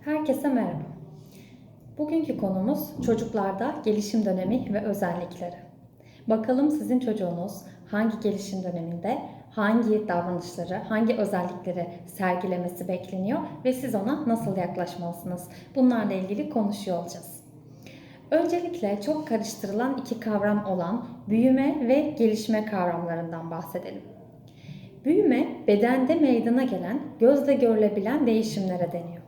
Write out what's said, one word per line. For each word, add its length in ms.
Herkese 440
merhaba. 340
Bugünkü 400
konumuz 680
çocuklarda 680
gelişim 400
dönemi 500
ve 60
özellikleri. 760
Bakalım 440
sizin 280
çocuğunuz 540
hangi 340
gelişim 440
döneminde, 540
hangi 580
davranışları, 680
hangi 400
özellikleri 720
sergilemesi 800
bekleniyor 500
ve 80
siz 220
ona 340
nasıl 280
yaklaşmalısınız? 920
Bunlarla 380
ilgili 380
konuşuyor 480
olacağız. 460
Öncelikle 680
çok 280
karıştırılan 720
iki 200
kavram 460
olan 380
büyüme 600
ve 300
gelişme 460
kavramlarından 840
bahsedelim. 520
Büyüme, 440
bedende 480
meydana 480
gelen, 380
gözle 340
görülebilen 720
değişimlere 640
deniyor. 360